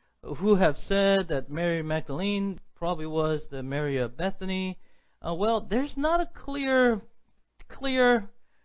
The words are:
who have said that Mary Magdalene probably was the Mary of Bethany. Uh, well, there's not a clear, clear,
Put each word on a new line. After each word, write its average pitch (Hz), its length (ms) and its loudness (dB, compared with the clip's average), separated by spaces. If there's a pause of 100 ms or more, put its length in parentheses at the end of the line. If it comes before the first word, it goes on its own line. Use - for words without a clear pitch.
(240)
who 196 320 2
have 175 220 4
said 196 500 2
that 143 240 -2
Mary 165 320 0
Magdalene 175 760 -2 (160)
probably 165 300 -4
was 156 460 0
the 135 100 -8
Mary 139 360 -2
of 120 200 -2
Bethany. 185 640 -4 (460)
Uh, 170 80 -4
well, 208 360 0
there's 262 260 -2
not 320 240 2
a 339 140 -2
clear, 262 680 2 (680)
clear, 247 600 2 (360)